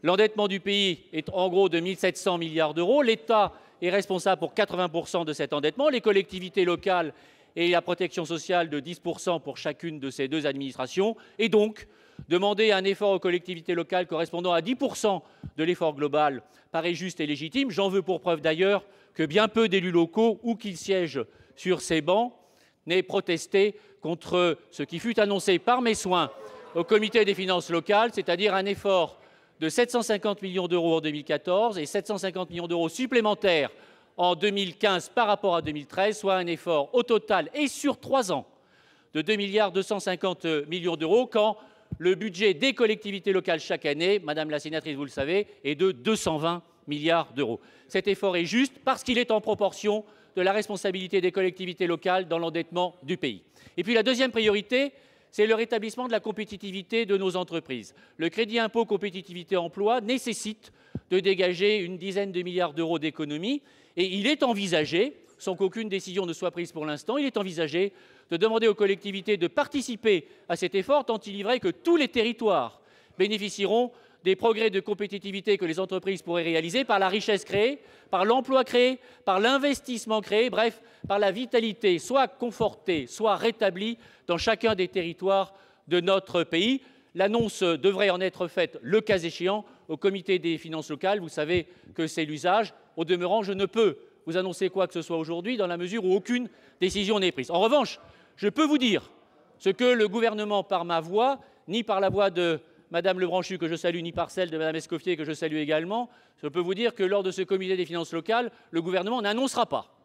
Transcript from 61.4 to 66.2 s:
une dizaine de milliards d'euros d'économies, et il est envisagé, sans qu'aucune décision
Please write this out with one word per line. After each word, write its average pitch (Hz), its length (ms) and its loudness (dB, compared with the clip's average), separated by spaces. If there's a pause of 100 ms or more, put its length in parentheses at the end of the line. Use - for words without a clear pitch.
une 190 200 -4
dizaine 190 340 -4
de 175 100 -4
milliards 175 320 -2
d'euros 165 260 -2
d'économies, 156 600 -4 (360)
et 180 80 2
il 190 220 -2
est 302 160 2
envisagé, 196 720 0 (240)
sans 190 180 -6
qu'aucune 196 340 -2
décision 185 360 -4